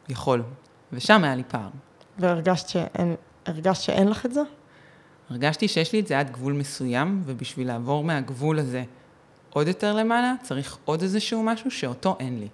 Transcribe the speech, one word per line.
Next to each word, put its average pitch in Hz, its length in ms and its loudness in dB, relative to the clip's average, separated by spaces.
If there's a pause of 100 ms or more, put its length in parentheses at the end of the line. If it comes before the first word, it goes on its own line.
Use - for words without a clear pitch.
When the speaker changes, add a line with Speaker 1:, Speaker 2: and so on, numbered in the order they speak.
Speaker 1:
יכול, 123 340 0 (500)
ושם 185 300 6
היה 135 120 0
לי 127 120 -4
פער. 104 220 -6 (500)
Speaker 2:
והרגשת 175 500 2
שאין, 170 460 0 (300)
הרגשת 160 360 0
שאין - 260 4
לך 214 180 0
את 240 80 -4
זה? 285 80 2 (880)
Speaker 1:
הרגשתי 143 380 0
שיש 160 260 0
לי 214 60 4
את 202 80 0
זה 139 120 2
עד 139 120 -2
גבול 127 220 -2
מסוים, 143 720 0
ובשביל 127 420 -6
לעבור 127 360 0
מהגבול 147 560 0
הזה 127 240 -2 (680)
עוד 151 180 2
יותר 208 260 2
למעלה, 233 480 2
צריך - 440 -6
עוד 160 160 0
איזשהו 214 420 0
משהו 220 280 0
שאותו 135 480 -2
אין 127 200 -4
לי. 104 140 -6